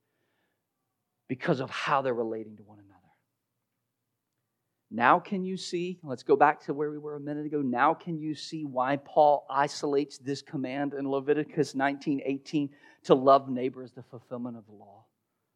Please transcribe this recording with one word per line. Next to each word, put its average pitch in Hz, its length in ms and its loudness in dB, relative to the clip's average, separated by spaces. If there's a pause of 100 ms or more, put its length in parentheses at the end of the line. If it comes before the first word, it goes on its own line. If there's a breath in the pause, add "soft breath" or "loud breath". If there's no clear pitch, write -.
(1300)
because 127 320 -2
of 127 100 -8
how 139 320 0
they're 131 100 0
relating 110 440 -4
to 104 80 -20
one 104 160 -20
another. 98 100 -20 (2000)
Now 123 280 6
can 185 240 -6
you 185 140 -6
see, 180 480 -6
let's 131 180 -8
go 143 140 4
back 151 280 4
to 151 100 -4
where 147 140 -4
we 151 100 -10
were 147 180 -12
a 143 40 -12
minute 147 260 -6
ago. 147 160 -2
Now 131 320 2
can 165 220 -8
you 156 160 -6
see 156 320 -10
why 131 340 0
Paul 147 520 4
isolates 143 680 0
this 135 220 -6
command 139 540 -6
in 139 160 -6
Leviticus 143 640 0
nineteen 139 500 0
eighteen 139 480 -2 (320)
to 175 120 6
love 135 320 6
neighbor 127 340 -4
as 123 100 -18
the 120 120 -18
fulfillment 120 520 -10
of 107 100 -20
the 107 60 -20
law? 104 320 -20 (520)